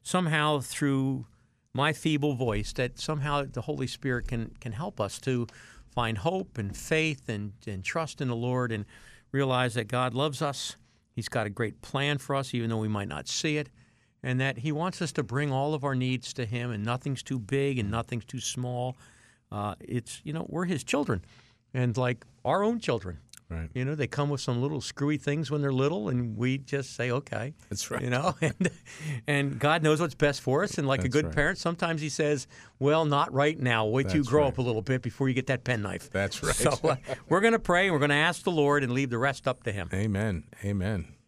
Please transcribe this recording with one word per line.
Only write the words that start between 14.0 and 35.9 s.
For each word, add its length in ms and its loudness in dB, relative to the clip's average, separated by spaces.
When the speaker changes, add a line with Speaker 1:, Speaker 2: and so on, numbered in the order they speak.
Speaker 1:
and 180 0
that 160 0
He 140 -2
wants 300 -4
us 120 -2
to 100 0
bring 280 -2
all 240 0
of 80 -4
our 120 0
needs 380 -2
to 120 -4
Him, 260 -4
and 120 -4
nothing's 380 -2
too 180 -4
big 380 0
and 140 -2
nothing's 340 -4
too 160 -10
small. 560 -4
Uh, 280 -4
it's, 440 -6
you 100 -6
know, 160 -4
we're 160 -2
His 180 0
children, 400 0
and 220 2
like 300 0
our 220 2
own 160 2
children. 380 -2
Speaker 2:
Right. 240 -6
Speaker 1:
You 100 -2
know, 120 -2
they 120 -2
come 220 -2
with 100 -2
some 220 0
little 180 -2
screwy 380 -2
things 340 -2
when 100 0
they're 120 2
little, 340 2
and 300 0
we 200 2
just 380 -4
say, 160 -2
"Okay." 420 -4
Speaker 2:
That's 220 -6
right. 100 -2
Speaker 1:
You 80 -2
know, 280 2
<laughs> 40 -4
and, 280 0
and 320 2
God 240 4
knows 160 6
what's 160 0
best 240 2
for 240 2
us. 140 -2
And 100 0
like 140 2
a 20 0
Speaker 2:
That's 100 0
Speaker 1:
good 120 6
Speaker 2:
right. 100 -6
Speaker 1:
parent, 220 4
sometimes 420 0
He 80 -4
says, 400 0
"Well, 240 6
not 300 2
right 260 2
now. 280 2
Wait 160 2
till 140 0
you 40 6
Speaker 2:
That's 80 -2
Speaker 1:
grow 140 6
Speaker 2:
right. 100 2
Speaker 1:
up 40 -4
a 40 -2
little 200 0
bit 200 0
before 260 0
you 80 4
get 120 -2
that 180 -2
penknife." 440 -2